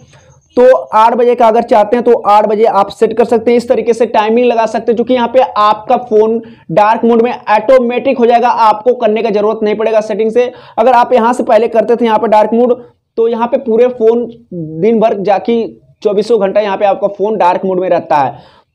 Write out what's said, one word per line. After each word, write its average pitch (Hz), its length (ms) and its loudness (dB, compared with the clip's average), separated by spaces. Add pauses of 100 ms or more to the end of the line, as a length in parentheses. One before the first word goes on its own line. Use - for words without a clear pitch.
(560)
तो 247 80 4 (220)
आठ 220 280 2
बजे 240 200 2
का 233 140 2
अगर 226 160 2
चाहते 214 320 0
हैं 240 80 -2
तो 240 80 4 (160)
आठ 214 180 4
बजे 214 200 0
आप 196 240 0
set 220 280 -2
कर 240 60 4
सकते 226 260 -2
हैं। 240 80 4
इस 233 100 -6
तरीके 233 240 0
से 226 160 -2
timing 226 380 0
लगा 226 200 0
सकते 226 260 -4
हैं, 208 40 -2
जो 233 80 -2
कि 254 100 -2
यहाँ 240 140 -2
पे 254 120 2
आपका 214 580 0
phone 220 420 0 (320)
dark 214 320 0
mood 233 180 2
में 240 100 -2
ऑटोमेटिक 240 840 0
हो 240 80 0
जाएगा, 233 220 2
आपको 233 460 0
करने 226 280 -2
का 226 80 -2
जरूरत 208 320 -2
नहीं 214 140 -2
पड़ेगा 220 260 -2
setting 214 300 -4
से। 247 180 0 (280)
अगर 233 140 2
आप 240 200 2
यहाँ 240 200 2
से 240 120 -4
पहले 220 260 2
करते 226 260 0
थे 233 80 -2
यहाँ 220 140 2
पे 220 100 -2
डार्क 214 260 2
mood, 240 260 0 (380)
तो 226 100 2
यहाँ 233 200 -4
पे 269 100 -2
पूरे 226 300 0
फोन 233 420 0 (220)
दिन 175 480 -2
भर 220 200 0
जाके 202 420 -2 (400)
चौबीसों 208 380 0
घंटा 196 200 -2
यहाँ 202 160 -4
पे 208 100 -4
आपका 190 220 0
फोन 202 300 -4
डार्क 180 260 0
मोड 185 160 -4
में 185 100 -4
रहता 165 260 -2
है। - 440 -6 (140)